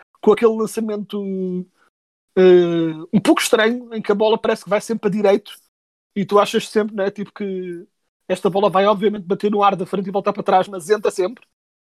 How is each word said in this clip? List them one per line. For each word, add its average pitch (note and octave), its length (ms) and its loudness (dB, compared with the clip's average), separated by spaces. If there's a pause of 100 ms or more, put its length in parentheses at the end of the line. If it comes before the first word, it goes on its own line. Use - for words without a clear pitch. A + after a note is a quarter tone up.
(220)
com A3 100 4
aquele A3 240 4
lançamento, G3+ 1080 -6 (720)
eh, F3 560 6 (180)
um G#3+ 80 4
pouco - 220 2
estranho, A#3 520 0
em A3 80 -6
que - 100 -2
a G#3 40 2
bola A3 220 2
parece A3 260 -2
que - 60 -18
vai G3+ 120 2
sempre - 260 -4
a G3 40 0
direito G3+ 400 0 (640)
e G3+ 100 -2
tu G3+ 140 2
achas G#3+ 300 -2
sempre, G#3+ 260 -2
né, G3 160 -2
tipo, G3+ 220 -14
que F#3 520 -10 (440)
esta F#3 200 0
bola G3 200 2
vai F#3 160 2
obviamente G#3 400 0
bater G3 260 -2
no G3+ 120 0
ar G3 120 4
da F3 100 -6
frente F#3+ 220 -6
e G3+ 40 -10
voltar G3+ 200 -4
para G3 120 -6
trás, F#3 240 2
mas F#3 220 -12
entra G#3+ 220 0
sempre, F#3 340 -6 (420)